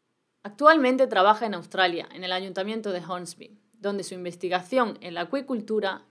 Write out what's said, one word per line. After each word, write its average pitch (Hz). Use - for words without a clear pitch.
Actualmente 262
trabaja 214
en 208
Australia, 175
en 175
el 185
Ayuntamiento 190
de 175
Hornsby, 175
donde 202
su -
investigación 180
en 175
la 170
acuicultura 208